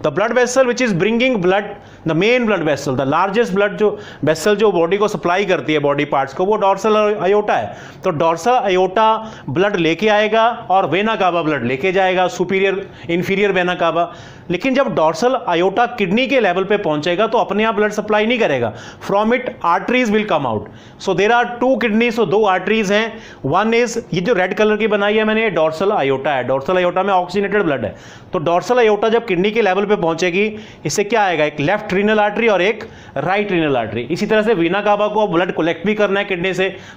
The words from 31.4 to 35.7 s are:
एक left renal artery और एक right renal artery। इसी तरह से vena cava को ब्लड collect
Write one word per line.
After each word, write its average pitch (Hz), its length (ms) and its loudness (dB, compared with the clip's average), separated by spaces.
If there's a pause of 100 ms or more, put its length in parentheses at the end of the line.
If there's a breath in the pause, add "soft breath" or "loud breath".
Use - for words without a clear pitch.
एक 151 160 -2
left 202 320 -2
renal 208 280 2
artery 208 280 0
और 185 140 2
एक 208 220 0 (320 loud breath)
right 190 360 -2
renal 156 240 2
artery। 113 240 -4
इसी 165 260 -4
तरह 214 160 2
से 226 120 2
vena 170 260 0
cava 208 280 2
को 214 180 0
ब्लड 175 260 0
collect 170 340 -2